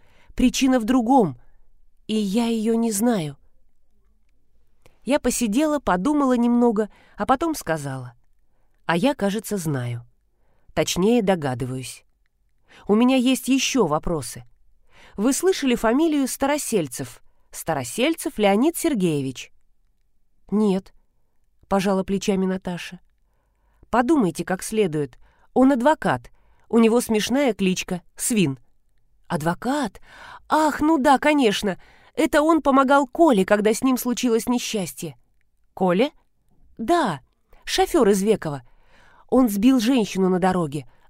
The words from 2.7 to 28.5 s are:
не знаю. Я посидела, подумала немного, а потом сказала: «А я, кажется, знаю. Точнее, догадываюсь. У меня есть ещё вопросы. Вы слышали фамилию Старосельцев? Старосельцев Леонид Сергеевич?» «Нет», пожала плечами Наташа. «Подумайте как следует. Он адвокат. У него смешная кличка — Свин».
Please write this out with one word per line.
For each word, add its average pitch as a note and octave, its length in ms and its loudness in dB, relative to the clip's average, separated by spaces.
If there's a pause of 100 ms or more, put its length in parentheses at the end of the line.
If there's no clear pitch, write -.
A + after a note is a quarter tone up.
не A3+ 160 -2
знаю. G3+ 440 -2 (1700)
Я C#4 160 0
посидела, C4 600 0
подумала B3+ 580 0
немного, A#3 520 2 (280)
а G#3 80 -4
потом D4 300 0
сказала: C#3 580 -8 (720)
«А E3 100 0
я, B3 200 2
кажется, G3+ 420 -4
знаю. B2 480 -6 (680)
Точнее, G3 480 0
догадываюсь. C3 840 -4 (840)
У G3+ 80 2
меня B3+ 220 4
есть B3+ 320 0
ещё B3+ 360 0
вопросы. D3+ 600 -6 (680)
Вы A#3+ 180 0
слышали C#4+ 420 0
фамилию C#4 520 0
Старосельцев? A#3 920 -4 (300)
Старосельцев A3 880 -4
Леонид G#3 380 2
Сергеевич?» D#3+ 720 -4 (1000)
«Нет», G3 440 -2 (800)
пожала F#3+ 300 0
плечами G3 420 -2
Наташа. F#3 540 -8 (880)
«Подумайте A#3+ 560 0
как F#3 160 -4
следует. D#3 560 -2 (380)
Он C4 160 6
адвокат. A#3 600 0 (380)
У A3+ 80 2
него A3+ 240 4
смешная A3+ 540 0
кличка — F#3 480 -4 (120)
Свин». E3+ 440 -2 (680)